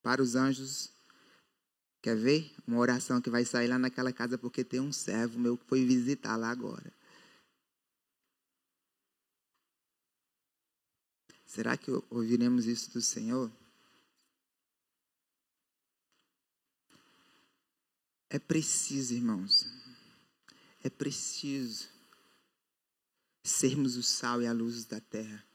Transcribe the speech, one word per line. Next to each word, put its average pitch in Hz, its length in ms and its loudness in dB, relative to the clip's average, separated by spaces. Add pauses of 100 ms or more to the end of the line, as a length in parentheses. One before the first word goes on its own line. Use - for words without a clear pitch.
para 127 200 2
os 123 140 2
anjos, 135 560 -2 (1080)
quer 113 160 0
ver? 147 360 2 (140)
Uma 117 120 2
oração 123 420 2
que 123 80 -4
vai 120 160 2
sair 120 220 2
lá 127 120 2
naquela 127 320 0
casa, 120 260 -4
porque 123 240 -4
tem 127 200 -2
um 147 100 -2
servo 117 480 -2
meu 120 180 2
que - 80 -18
foi 131 200 4
visitar 123 500 2
lá 113 140 -2
agora. 120 420 -8 (4000)
Será 117 320 -2
que - 120 -8 (200)
ouviremos 120 560 4
isso 117 260 -2
do 120 100 -4
Senhor? 117 480 -2 (4000)
É 147 100 -2
preciso, 139 760 0
irmãos, 110 520 2 (1160)
é 131 60 -2
preciso 139 1000 -6 (1600)
sermos 131 520 2
o 120 80 -4
sal 120 380 0
e 120 60 0
a 117 40 0
luz 117 340 -2
da 107 140 -10
terra. 107 560 -10